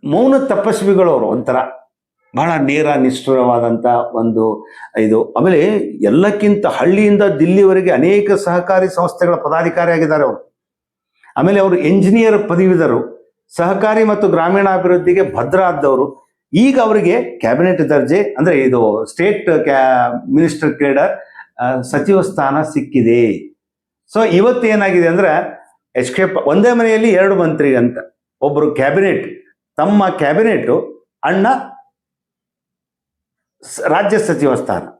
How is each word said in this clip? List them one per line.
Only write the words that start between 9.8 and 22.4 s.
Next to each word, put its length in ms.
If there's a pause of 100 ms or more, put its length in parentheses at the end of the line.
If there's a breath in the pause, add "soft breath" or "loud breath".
ಅವರು. 380 (760 soft breath)
ಆಮೇಲೆ 240
ಅವರು 160
ಎಂಜಿನಿಯರ್ 720
ಪದವೀಧರರು, 840 (240)
ಸಹಕಾರಿ 480
ಮತ್ತು 240
ಗ್ರಾಮೀಣಾಭಿವೃದ್ಧಿಗೆ 1040
ಭದ್ರ 280
ಆದವರು. 680 (240)
ಈಗ 280
ಅವರಿಗೆ 580
ಕ್ಯಾಬಿನೆಟ್ 520
ದರ್ಜೆ 320
ಅಂದ್ರೆ 380
ಇದು 460
ಸ್ಟೇಟ್ 580
ಕ್ಯಾ-, 720
ಮಿನಿಸ್ಟರ್ 420
ಕೇಡರ್, 420 (400 loud breath)
ಆ, 200
ಸಚಿವ 400
ಸ್ಥಾನ 420